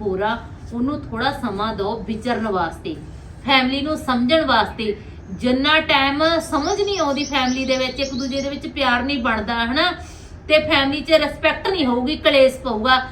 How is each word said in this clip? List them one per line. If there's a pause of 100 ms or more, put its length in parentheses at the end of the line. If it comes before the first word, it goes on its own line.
ਹੋਰ
ਆ, (340)
ਉਹਨੂੰ
ਥੋੜਾ
ਸਮਾਂ
ਦਿਓ
ਵਿਚਰਨ
ਵਾਸਤੇ, (500)
ਫੈਮਿਲੀ
ਨੂੰ
ਸਮਝਣ
ਵਾਸਤੇ। (340)
ਜਿੰਨਾ
ਟਾਈਮ (160)
ਸਮਝ
ਨਹੀਂ
ਆਉਂਦੀ
ਫੈਮਿਲੀ
ਦੇ
ਵਿੱਚ,
ਇੱਕ
ਦੂਜੇ
ਦੇ
ਵਿੱਚ
ਪਿਆਰ
ਨਹੀਂ
ਬਣਦਾ,
ਹਨਾ, (560)
ਤੇ
ਫੈਮਿਲੀ
'ਚ
ਰਿਸਪੈਕਟ
ਨਹੀਂ
ਹੋਊਗੀ,
ਕਲੇਸ਼
ਪਊਗਾ। (120)